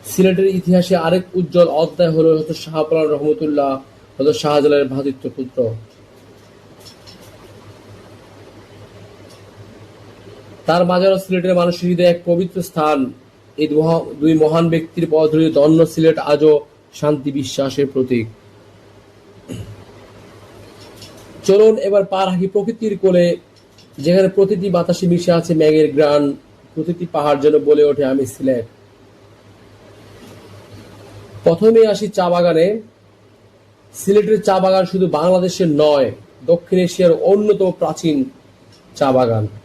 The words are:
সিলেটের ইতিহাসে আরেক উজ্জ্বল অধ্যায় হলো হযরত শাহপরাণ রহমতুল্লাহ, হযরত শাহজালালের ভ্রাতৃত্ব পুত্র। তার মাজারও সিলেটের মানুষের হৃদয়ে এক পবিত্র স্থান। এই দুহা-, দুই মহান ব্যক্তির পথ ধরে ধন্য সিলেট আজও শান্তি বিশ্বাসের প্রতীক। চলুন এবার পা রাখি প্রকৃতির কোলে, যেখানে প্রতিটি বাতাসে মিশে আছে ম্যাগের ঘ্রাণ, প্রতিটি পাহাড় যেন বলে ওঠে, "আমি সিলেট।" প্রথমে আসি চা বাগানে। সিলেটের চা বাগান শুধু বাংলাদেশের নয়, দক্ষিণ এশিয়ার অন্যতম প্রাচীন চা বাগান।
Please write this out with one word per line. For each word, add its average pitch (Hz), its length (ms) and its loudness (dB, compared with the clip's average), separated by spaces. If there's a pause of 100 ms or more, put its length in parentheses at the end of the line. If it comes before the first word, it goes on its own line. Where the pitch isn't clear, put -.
সিলেটের 185 400 0
ইতিহাসে 180 500 0
আরেক 170 260 0 (120)
উজ্জ্বল 175 340 2
অধ্যায় 160 420 -2
হলো 160 240 2
হযরত 156 180 -4
শাহপরাণ 156 540 -4
রহমতুল্লাহ, 147 720 -2 (380)
হযরত 147 180 0
শাহজালালের 143 520 2
ভ্রাতৃত্ব 135 480 -8
পুত্র। 123 380 -6 (4000)
তার 175 180 0
মাজারও 185 340 0
সিলেটের 185 360 -4
মানুষের 175 340 -2
হৃদয়ে 180 180 0
এক 175 180 0
পবিত্র 175 380 -4
স্থান। 151 500 -4 (440)
এই 151 120 -2
দুহা-, 151 520 -2
দুই 160 140 2
মহান 160 340 2
ব্যক্তির 165 420 -4
পথ 156 200 2
ধরে 160 200 2
ধন্য 160 360 4
সিলেট 160 320 0
আজও 147 420 2 (340)
শান্তি 147 380 -4
বিশ্বাসের 139 540 -4
প্রতীক। 127 400 -4 (3250)
চলুন 220 320 4
এবার 196 280 0
পা 190 220 -2
রাখি 180 200 -2
প্রকৃতির 202 520 -4
কোলে, 180 380 2 (640)
যেখানে 180 300 2
প্রতিটি 196 420 0
বাতাসে 175 360 -2
মিশে 175 260 0
আছে 165 220 0
ম্যাগের 156 380 2
ঘ্রাণ, 147 400 2 (420)
প্রতিটি 165 380 -6
পাহাড় 147 280 0
যেন 151 180 2
বলে 147 260 4
ওঠে, 143 200 0
"আমি 135 220 -2
সিলেট।" 123 380 -4 (2750)
প্রথমে 220 420 4
আসি 202 220 -2
চা 180 200 -2
বাগানে। 175 520 0 (1120)
সিলেটের 208 480 0
চা 190 180 0
বাগান 190 260 2
শুধু 185 200 -2
বাংলাদেশের 175 600 0
নয়, 147 440 2 (340)
দক্ষিণ 170 320 0
এশিয়ার 175 340 2
অন্যতম 196 580 2
প্রাচীন 156 600 -4 (640)
চা 135 160 0
বাগান। 113 360 0 (160)